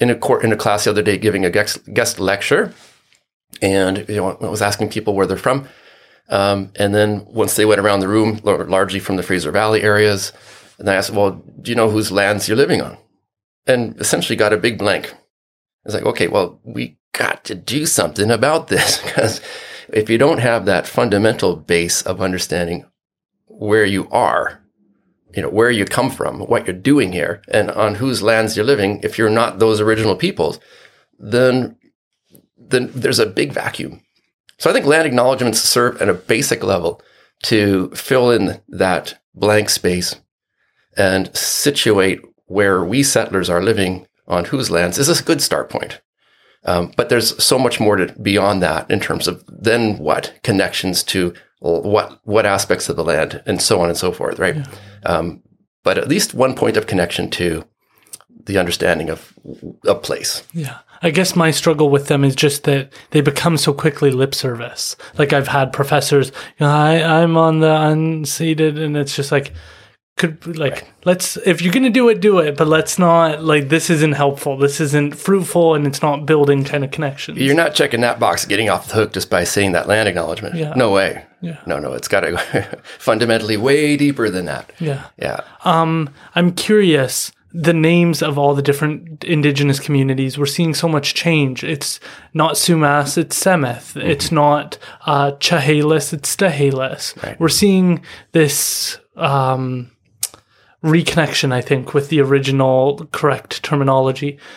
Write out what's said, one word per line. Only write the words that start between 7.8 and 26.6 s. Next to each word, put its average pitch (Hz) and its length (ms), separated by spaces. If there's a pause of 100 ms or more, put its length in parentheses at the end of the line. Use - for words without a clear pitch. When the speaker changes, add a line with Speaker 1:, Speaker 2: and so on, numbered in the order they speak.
Speaker 1:
around 101 200
the 95 80
room, 107 340
lar-, 87 240
largely 95 340
from 95 160
the 90 60
Fraser 87 280
Valley 107 320
areas, 104 500 (460)
and 98 100
I 98 60
asked, 98 160
"Well, 101 320 (180)
do 110 100
you 113 40
know 113 160
whose 104 220
lands 101 340
you're 107 100
living 135 260
on?" 64 160 (680)
And 120 340
essentially 160 360
got 107 160
a 107 60
big 110 200
blank. 101 340 (720)
It's 104 100
like, - 100
"Okay, 113 240
well, 95 340
we - 360 (140)
got - 320
to - 100
do 139 320
something 98 440
about 147 380
this," - 320
<laughs> - 60
'cause - 340 (500)
if 110 200
you 113 80
don't 143 200
have 117 280
that 95 200
fundamental 104 720
base 85 460
of 95 180
understanding 87 640 (600)
where 104 400
you 98 240
are, - 520 (720)
you 101 80
know, 71 60
where 113 220
you 104 160
come 123 240
from, - 300
what - 260